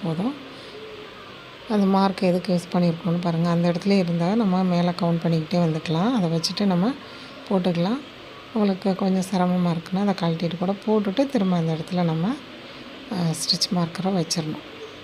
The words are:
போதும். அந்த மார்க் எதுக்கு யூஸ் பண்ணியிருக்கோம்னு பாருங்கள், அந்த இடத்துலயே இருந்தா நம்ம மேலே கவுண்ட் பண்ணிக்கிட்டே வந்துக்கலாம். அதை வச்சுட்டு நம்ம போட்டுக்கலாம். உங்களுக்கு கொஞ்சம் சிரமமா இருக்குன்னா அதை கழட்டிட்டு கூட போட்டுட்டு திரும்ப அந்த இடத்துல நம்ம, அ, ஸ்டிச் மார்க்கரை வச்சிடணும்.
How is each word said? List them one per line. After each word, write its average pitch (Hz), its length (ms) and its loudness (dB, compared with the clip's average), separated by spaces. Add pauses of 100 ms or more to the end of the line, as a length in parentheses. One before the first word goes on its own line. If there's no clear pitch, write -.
போதும். 175 280 -2 (1400)
அந்த 202 120 6 (100)
மார்க் 190 340 2
எதுக்கு 180 240 0
யூஸ் - 200 -2
பண்ணியிருக்கோம்னு 175 520 2
பாருங்கள், 170 300 2
அந்த 170 160 2
இடத்துலயே 196 340 2
இருந்தா 170 240 0 (140)
நம்ம 185 180 4 (120)
மேலே 175 280 2
கவுண்ட் 170 240 2
பண்ணிக்கிட்டே 165 400 2
வந்துக்கலாம். 160 540 0
அதை 170 160 2
வச்சுட்டு 185 380 0
நம்ம 196 200 2 (560)
போட்டுக்கலாம். 185 500 2 (540)
உங்களுக்கு 202 340 2 (160)
கொஞ்சம் 185 280 2
சிரமமா 180 440 2
இருக்குன்னா 185 300 -2
அதை 196 180 2
கழட்டிட்டு 170 400 -2
கூட 196 100 0 (120)
போட்டுட்டு 214 380 2 (100)
திரும்ப 185 280 2
அந்த 160 160 0
இடத்துல 175 360 0
நம்ம, 180 200 0 (800)
அ, 175 160 0 (120)
ஸ்டிச் - 340 0
மார்க்கரை 175 360 0 (100)
வச்சிடணும். 156 440 -4 (380)